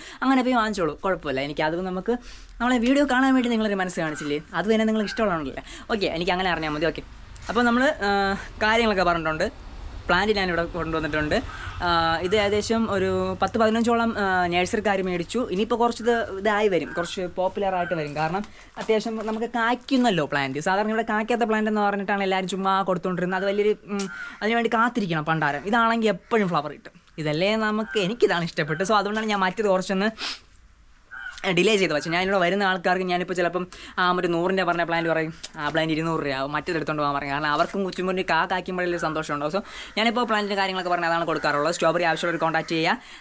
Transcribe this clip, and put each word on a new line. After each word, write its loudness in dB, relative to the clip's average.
അങ്ങനെ 4
പോയി 2
വാങ്ങിച്ചോളൂ, 0
കുഴപ്പമില്ല. -2
എനിക്ക് -4
അത് 0
നമുക്ക് -4
നമ്മളെ 2
വീഡിയോ 4
കാണാൻ 4
വേണ്ടി 4
നിങ്ങളൊരു 0
മനസ്സ് -2
കാണിച്ചില്ലേ, -2
അത് 2
തന്നെ 4
നിങ്ങൾക്ക് 0
ഇഷ്ടമുള്ളതാണല്ലേ. -2
ഓക്കെ, 0
എനിക്ക് -2
അങ്ങനെ 0
അറിഞ്ഞാൽ -2
മതി. 0
ഓക്കെ, 0
അപ്പോൾ 2
നമ്മൾ, 4
ആ, 2
കാര്യങ്ങളൊക്കെ 4
പറഞ്ഞിട്ടുണ്ട്. 0
പ്ലാന്റ് 4
ഞാനിവിടെ 0
കൊണ്ടുവന്നിട്ടുണ്ട്. -2
ആ, 2
ഇത് 0
ഏകദേശം 2
ഒരു 0
പത്ത് 0
പതിനഞ്ചോളം, 2
ആ, 2
നഴ്സറിക്കാർ 0
മേടിച്ചു. -2
ഇനിയിപ്പോൾ 0
കുറച്ച് 0
ഇത് 0
ഇതായി 2
വരും, 0
കുറച്ച് -4
പോപ്പുലർ -2
ആയിട്ട് -2
വരും. -4
കാരണം -2
അത്യാവശ്യം 0
നമുക്ക് -2
കായ്ക്കുന്നല്ലോ 2
പ്ലാന്റ്. -2
സാധാരണ 2
ഇവിടെ 0
കായ്ക്കാത്ത 0
പ്ലാന്റ് 2
എന്ന് 2
പറഞ്ഞിട്ടാണ് 0
എല്ലാവരും 0
ചുമ്മാ 0
കൊടുത്തുകൊണ്ടിരുന്നത്. -2
അത് 0
വലിയൊരു, 2
ഉം, -4
അതിന് 0
വേണ്ടി 2
കാത്തിരിക്കണം 0
പണ്ടാരം. 0
ഇതാണെങ്കിൽ 2
എപ്പോഴും 0
ഫ്ലവർ -2
കിട്ടും. -18
ഇതല്ലേ 0
നമുക്ക്, 0
എനിക്കിതാണ് 2
ഇഷ്ടപ്പെട്ടത്. -2
So, 2
അതുകൊണ്ടാണ് 0
ഞാൻ 0
മറ്റേത് 0
കുറച്ചൊന്ന് 2
ഡിലേ 4
ചെയ്ത് 2
വെച്ചത്. -2
ഞാനിവിടെ 2
വരുന്ന 2
ആൾക്കാർക്ക് 2
ഞാനിപ്പോൾ -2
ചിലപ്പം 0
ആ 4
മറ്റേ 2
നൂറിൻ്റെ 2
പറഞ്ഞ 2
പ്ലാന്റ് 0
പറയും, 0
"ആ -2
പ്ലാന്റ് 0
ഇരുന്നൂറ് 0
രൂപയാവും, -4
മറ്റേത് -4
എടുത്തോണ്ട് -2
പോകാൻ" 0
പറയും. -4
കാരണം 0
അവർക്കും 0
ചുമ്മാ -4
ഒരു -2
കാ 4
കായ്ക്കുമ്പോഴല്ലേ -2
സന്തോഷം -2
ഉണ്ടാവും. -2
So, -2
ഞാനിപ്പോൾ 0
പ്ലാന്റിൻ്റെ -2
കാര്യങ്ങളൊക്കെ -2
പറഞ്ഞ് 0
അതാണ് 2
കൊടുക്കാറുള്ളത്. 0
സ്ട്രോബെറി 2
ആവശ്യമുള്ളവർ 0
കോൺടാക്ട് 0
ചെയ്യുക. 0